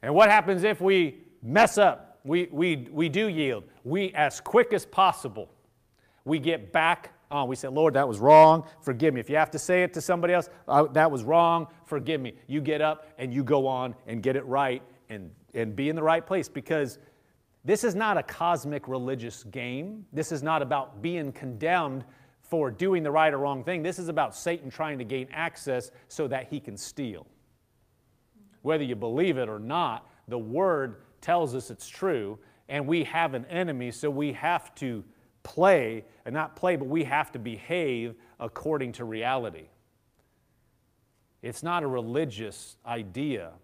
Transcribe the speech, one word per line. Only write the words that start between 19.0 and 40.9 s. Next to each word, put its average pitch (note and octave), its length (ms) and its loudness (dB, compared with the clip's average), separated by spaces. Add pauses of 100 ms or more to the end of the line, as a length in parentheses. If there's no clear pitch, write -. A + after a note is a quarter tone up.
game. C3 720 -10
This D3+ 180 -6
is C#3+ 140 -6
not D#3 180 0
about C3 400 -4
being E3 300 -6
condemned C#3 720 -4 (360)
for D3+ 300 -2
doing F3 320 0
the D3+ 80 -2
right D#3 220 4
or C#3 60 -2
wrong C#3 260 -2
thing. F3 180 -4
This F3 160 -4
is F3 100 -8
about D3+ 280 -2
Satan D#3+ 340 -6
trying D3+ 280 -8
to B2 60 -8
gain B2+ 280 -8
access C#3+ 580 -6 (160)
so D3 220 -6
that C3 180 -6
he D3 140 -10
can G2+ 160 -16
steal. G#2+ 500 -12 (1300)
Whether D3+ 240 -2
you B2 100 -4
believe B2+ 440 -2
it A#2+ 100 -4
or G#2+ 100 -10
not, B2+ 500 -4 (200)
the A#2+ 100 -6
word C3+ 600 -2 (220)
tells E3 360 0
us B2 120 -10
it's - 200 -16
true, A2+ 500 -4 (300)
and C#3 180 -6
we E3 160 0
have D#3+ 320 -2
an A#2+ 120 -6
enemy, D#3 440 -4
so D3 180 -6
we C#3+ 260 -4
have D#3+ 420 -4
to A#2+ 260 -6 (420)
play, C3+ 600 2 (200)
and A#2 80 -10
not D#3 220 -6
play, F3+ 220 -2
but C#3 100 -6
we D#3 160 -2
have C#3+ 300 -2
to B2+ 60 -12
behave A#2 760 -6 (240)
according C3+ 540 -6
to A#2+ 120 -12
reality. A2 600 -6 (1800)